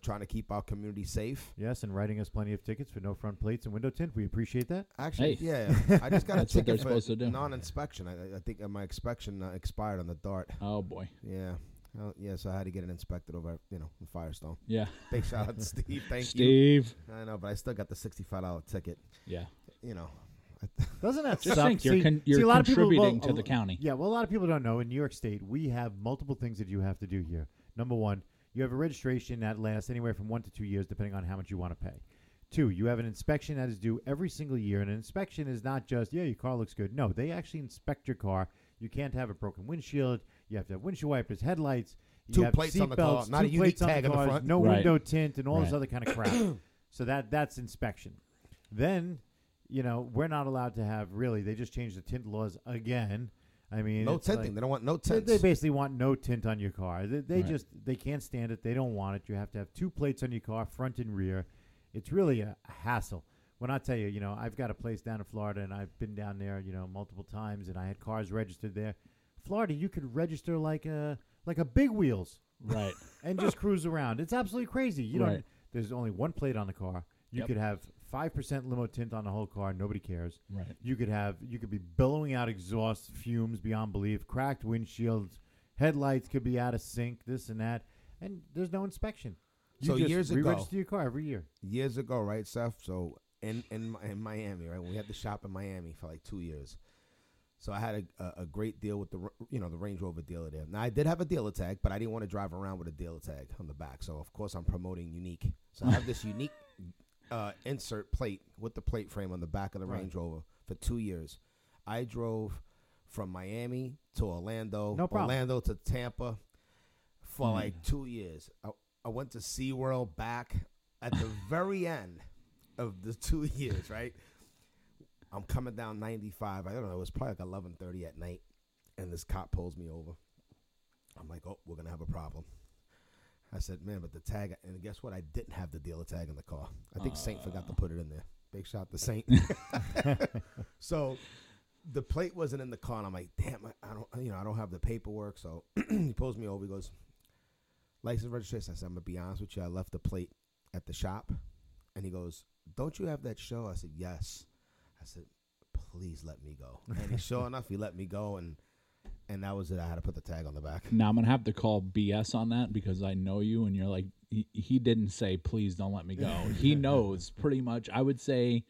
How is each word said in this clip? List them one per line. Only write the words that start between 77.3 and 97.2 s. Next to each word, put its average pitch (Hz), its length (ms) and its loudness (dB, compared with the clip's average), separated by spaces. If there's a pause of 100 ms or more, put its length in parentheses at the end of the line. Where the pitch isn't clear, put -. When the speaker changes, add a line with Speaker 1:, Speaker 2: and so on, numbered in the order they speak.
Speaker 2:
You 120 100 -4
Speaker 3:
Yep. 117 80 -4
Speaker 2:
could 123 100 0
have 104 220 0 (300)
five 156 220 -4
percent 135 380 -4
limo 123 160 0
tint 113 260 -6
on 110 120 -6
the 101 60 -2
whole 107 160 -2
car. 98 280 -4
Nobody 101 260 -4
cares. 85 400 -6 (100)
Speaker 3:
Right. 98 140 -6 (160)
Speaker 2:
You 123 160 -2
could 110 140 0
have, 101 260 0 (100)
you 120 120 -10
could 104 120 -8
be 107 80 -2
billowing 131 540 2
out 123 160 0
exhaust 110 640 -2
fumes 113 500 -2
beyond 110 320 -2
belief, 104 340 0
cracked 131 380 -2
windshields, 113 760 -2 (380)
headlights 139 520 4
could 131 160 0
be 123 140 2
out 123 160 2
of 113 60 0
sync, 120 460 -6
this 123 240 -6
and 110 100 -6
that, 117 240 -2 (380)
and 190 180 -10 (140)
there's 170 180 -2
no 190 120 -2
inspection. 190 520 -6 (440)
You 135 80 0
Speaker 1:
So 131 100 4
Speaker 2:
just 151 120 6
Speaker 1:
years 175 200 2
ago - 80 4
Speaker 2:
re-register 139 380 2
your 190 100 0
car 196 160 -2
every 135 220 -2
year. 120 200 -4 (160)
Speaker 1:
Years 120 380 -2
ago, 123 220 -2
right, 104 260 -2
Seth? 117 360 -4
So 90 360 -6 (240)
in, 113 280 -4
in, 113 320 -6
in 104 200 -6
Miami, 107 460 -6
right, 87 120 -8
when 87 100 -8
we 98 60 -4
had 104 100 -6
the 107 60 -12
shop 104 320 -6
in 101 60 -10
Miami 92 420 -8
for, 78 140 -14
like, 80 180 -14
two 101 160 -8
years. 76 380 -10 (800)